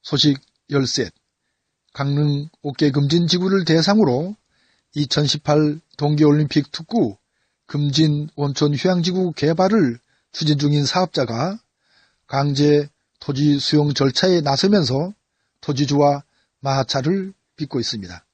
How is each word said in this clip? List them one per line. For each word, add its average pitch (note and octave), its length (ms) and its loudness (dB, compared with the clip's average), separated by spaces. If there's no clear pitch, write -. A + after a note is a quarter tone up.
소식 C#3+ 360 0
열셋, C3 420 -2
강릉 C#3+ 560 -2
옥계 D3 280 0
금진 D3 360 2
지구를 F#3 380 0
대상으로 E3 720 2
이천십팔 D3+ 880 0
동계올림픽 D3 760 2
특구 D#3+ 440 -2
금진 D3 680 0
온천 C#3+ 400 0
휴양지구 F3+ 580 0
개발을 E3 680 0
추진 D3+ 260 -2
중인 D3 280 0
사업자가 F3+ 720 -2
강제 D3 600 2
토지 C#3+ 380 0
수용 D3 340 0
절차에 D#3+ 480 0
나서면서 D3 720 0
토지주와 C#3+ 640 0
마찰을 C#3 720 -4
빚고 C#3 220 -6
있습니다. F#2+ 560 -8